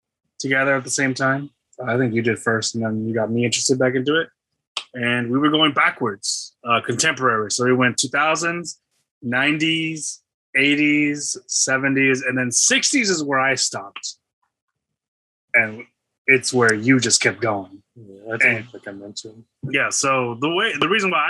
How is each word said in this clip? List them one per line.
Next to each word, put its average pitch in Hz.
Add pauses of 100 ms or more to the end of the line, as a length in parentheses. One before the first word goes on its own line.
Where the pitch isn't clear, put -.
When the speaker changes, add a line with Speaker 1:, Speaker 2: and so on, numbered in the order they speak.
(380)
Speaker 1:
together 135
at 131
the 123
same 135
time. 135 (340)
I 120
think 127
you 117
did 113
first, 113
and 113
then 110
you 113
got 110
me 120
interested 131
back 127
into 143
it. - (640)
And 120
we 131
were 147
going 151
backwards, 135 (120)
uh, 117
contemporary. 120
So 123
we 127
went 127
two 131
thousands, 160 (400)
nineties, 156 (320)
eighties, 147 (100)
seventies, 135
and 127
then 123
sixties 240
is 165
where 139
I 135
stopped. - (1400)
And 110 (420)
it's 131
where 117
you 120
just 110
kept 104
going. 101 (140)
Speaker 2:
Yeah, 98 (100)
that's 113
Speaker 1:
And 117
Speaker 2:
like 98
I 104
mentioned. 104 (240)
Speaker 1:
Yeah, 127
so 127
the 156
way, 202
the 151
reason 196
why 156